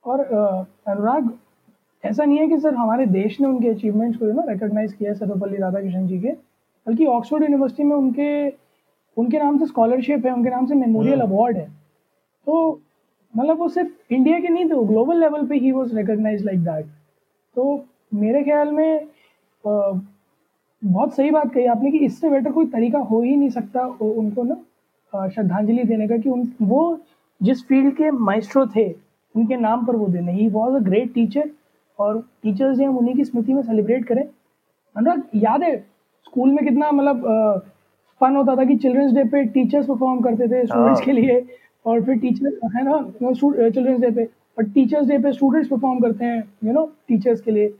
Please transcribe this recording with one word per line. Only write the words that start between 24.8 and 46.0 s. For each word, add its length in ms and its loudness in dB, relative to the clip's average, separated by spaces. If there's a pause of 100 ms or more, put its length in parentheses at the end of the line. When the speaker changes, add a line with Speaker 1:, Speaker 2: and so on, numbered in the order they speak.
Speaker 1:
अ, 140 -4
श्रद्धांजलि 560 0
देने 240 0
का 80 0
कि 140 -2
उन, 220 -4 (100)
वो 380 2 (420)
जिस 240 0
फील्ड 280 4
के 160 2
माइस्ट्रो 560 0
थे, 280 0 (420)
उनके 200 0
नाम 300 0
पर 100 0
वो 100 -2
देने। 420 0
He 60 -2
was 220 0
a 60 0
great 300 0
teacher 360 0 (500)
और 300 -2 (140)
टीचर्स 360 0
डे 60 2
हम 140 0
उन्हीं 160 0
की 100 2
स्मृति 280 -2
में 100 0
सेलिब्रेट 420 0
करें। 240 -2 (680)
अनुराग, 260 0 (120)
याद 280 2
है 160 0 (460)
स्कूल 260 2
में 140 2
कितना 280 2
मतलब, 340 0
अ, 320 2 (600)
फन 160 4
होता 200 2
था 80 2
कि 120 4
चिल्ड्रंस 360 2
डे 120 4
पे 200 0
टीचर्स 420 0
परफॉर्म 340 -2
करते 280 0
थे 180 0
स्टूडेंट्स 320 4
Speaker 2:
हाँ। 80 -2
Speaker 1:
के 60 2
लिए, 340 2 (400)
और 160 2
फिर 160 0
टीचर, 460 -2
है 200 -4
ना, 280 -2 (200)
स्टू-, 240 0
अ, 120 4
चिल्ड्रंस 320 0
डे 100 2
पे, 140 0
और 400 -6
टीचर्स 440 2
डे 100 2
पे 140 2
स्टूडेंट्स 360 2
परफॉर्म 320 -2